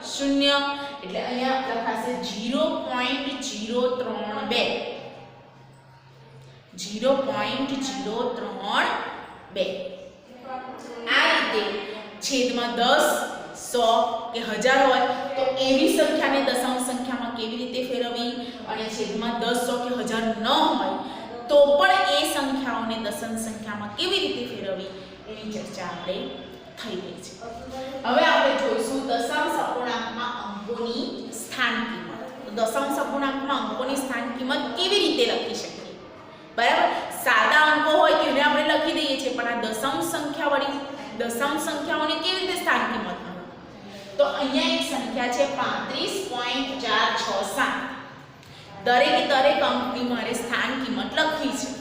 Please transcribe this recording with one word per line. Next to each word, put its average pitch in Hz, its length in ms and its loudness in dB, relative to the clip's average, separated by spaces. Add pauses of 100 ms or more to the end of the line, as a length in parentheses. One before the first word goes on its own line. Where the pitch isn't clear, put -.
(120)
શૂન્ય. 277 440 4 (480)
એટલે - 220 -6
અહીંયા 254 440 0
લખાશે 226 420 -2 (160)
ઝીરો 240 360 0 (240)
પોઇન્ટ 262 600 -2
ઝીરો 220 340 -2 (140)
ત્રણ 220 520 -4
બે. 226 140 2 (2250)
ઝીરો 220 360 0 (160)
પોઇન્ટ 247 420 -2 (160)
ઝીરો 208 300 -4 (200)
ત્રણ 208 500 -2 (680)
બે. 190 120 0 (1500)
આ 311 160 6
રીતે - 320 2 (580)
છેદમાં 240 560 0
દસ, 269 300 6 (640)
સો 240 140 2 (480)
કે 233 80 -4
હજાર 254 480 4
હોય 247 180 6 (300)
તો 269 60 2 (240)
એવી 262 300 6
સંખ્યાને 277 500 4
દશાંશ 254 420 0
સંખ્યામાં 247 480 -4
કેવી 226 240 -4
રીતે 240 280 -4
ફેરવવી, 240 440 -2 (360)
અને 220 160 -4 (120)
છેદમાં 208 440 -2
દસ, 240 260 2
સો 254 120 0
કે 247 120 -2 (140)
હજાર 220 200 -2 (160)
ન 220 60 -2
હોય 277 480 4 (540)
તો 294 80 6 (220)
પણ 370 380 6
એ 294 40 4 (140)
સંખ્યાઓને 240 640 0 (100)
દશાંશ 226 400 -4
સંખ્યામાં 208 500 -8
કેવી 370 280 0
રીતે 240 260 -2
ફેરવવી, 190 400 -6 (380)
એની 220 240 -10
ચર્ચા 190 360 -8
આપણે 180 280 -6 (640)
થઈ 196 260 -8
ગઈ 185 200 -10
છે. - 80 -14 (720)
હવે 254 200 6
આપણે 277 380 6
જોઈશું 226 460 0
દશાંશ 285 560 0
અપૂર્ણાંકમાં 226 680 -4 (120)
અંકોની 226 600 -6 (340)
સ્થાન 233 360 -2 (140)
કિંમત. - 320 -8 (220)
તો - 140 -10
દશાંશ 277 400 0
અપૂર્ણાંકમાં 269 680 0
અંકોની 254 320 -2
સ્થાન 247 300 -2 (120)
કિંમત 262 260 0 (120)
કેવી 381 280 4
રીતે 247 280 4
લખી - 300 -2
શકીએ? - 320 -10 (600)
બરાબર? 269 320 6 (360)
સાદા 247 480 6
અંકો 302 180 4
હોય 311 260 8
તો 311 140 4
એને 269 120 4
આપણે 294 320 4
લખી 302 240 2
દઈએ 277 220 0
છીએ, 262 160 -2
પણ 233 160 -2
આ 220 100 -2
દશાંશ 277 520 -2
સંખ્યા 294 400 0
વળી, 277 260 0 (380)
દશાંશ 277 440 0
સંખ્યાઓને 311 600 -2
કેવી 370 220 0
રીતે 359 160 -2
સ્થાન 247 300 2
કિંમત 202 140 -4
મળે? 180 100 -6 (1000)
તો 285 80 4
અહીંયા 262 500 0
એક 254 160 0
સંખ્યા 247 460 -2
છે 277 80 4 (140)
પાંત્રીસ 262 560 -2 (160)
પોઇન્ટ 247 400 -2 (120)
ચાર 226 260 2 (140)
છ - 40 -2 (300)
સાત. 262 200 2 (1080)
દરેકે 262 460 6
દરેક 277 380 6
અંકની 247 420 0
મારે 233 240 -2
સ્થાન 233 380 -2 (120)
કિંમત 202 340 -4
લખવી 311 420 2
છે. - 100 -4 (100)